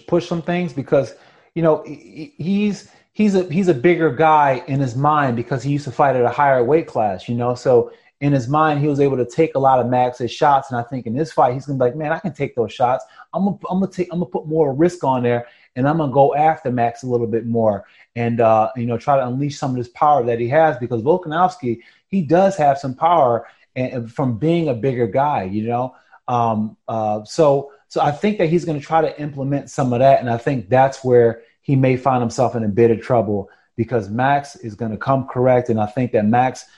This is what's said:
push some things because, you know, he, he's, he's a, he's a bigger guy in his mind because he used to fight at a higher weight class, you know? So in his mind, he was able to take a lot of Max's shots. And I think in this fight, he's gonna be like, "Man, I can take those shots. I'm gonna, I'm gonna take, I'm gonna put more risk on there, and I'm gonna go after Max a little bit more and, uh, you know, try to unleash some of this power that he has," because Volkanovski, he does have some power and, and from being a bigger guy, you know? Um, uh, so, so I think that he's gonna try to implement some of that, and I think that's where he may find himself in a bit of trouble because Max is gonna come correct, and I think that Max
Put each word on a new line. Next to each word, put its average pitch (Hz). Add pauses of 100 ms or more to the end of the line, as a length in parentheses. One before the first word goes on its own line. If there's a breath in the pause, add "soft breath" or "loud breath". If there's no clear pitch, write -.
push 170
some 170
things 175
because, 139 (400 soft breath)
you 160
know, 156
he, 147
he's, 196 (240 soft breath)
he's 208
a, 180
he's 185
a 175
bigger 160
guy 147
in 139
his 127
mind 143
because 120
he 143
used 143
to 123
fight 143
at 123
a 120
higher 139
weight 156
class, 104
you 120
know? 120
So 120 (300 loud breath)
in 143
his 127
mind, 151
he 147
was 143
able 139
to 120
take 160
a -
lot 131
of 117
Max's 123
shots. 143
And 123
I 117
think 127
in 113
this 156
fight, 131
he's 139
gonna 139
be 127
like, 123
"Man, 156
I 165
can 160
take 139
those -
shots. 127 (300 loud breath)
I'm 180
gonna, 196 (100)
I'm 185
gonna 190
take, 175
I'm 175
gonna 170
put 160
more 151
risk 170
on 131
there, 120 (260 loud breath)
and 131
I'm 156
gonna 143
go 135
after 156
Max 120
a 131
little 120
bit 113
more 110 (300 soft breath)
and, 117
uh, 110
you 120
know, 120
try 139
to 131
unleash 139
some 139
of 127
this 123
power 147
that 117
he 117
has," 156
because 117
Volkanovski, 160 (260 loud breath)
he 196
does 185
have 139
some 131
power 139 (260 loud breath)
and, 127
and 117
from 127
being 165
a 127
bigger 120
guy, 131
you 104
know? 120 (320 soft breath)
Um, 113 (100)
uh, 107
so, 139 (160 loud breath)
so 156
I 147
think 208
that 170
he's 160
gonna 151
try 160
to 147
implement 139
some 131
of 120
that, 135
and 123
I 117
think 123
that's 131
where 120 (180 soft breath)
he 139
may 131
find 127
himself 117
in 113
a 110
bit 113
of 107
trouble 101 (240 soft breath)
because 113
Max 139
is 107
gonna 107
come 135
correct, 123
and 110
I 104
think 123
that 107
Max 123 (120)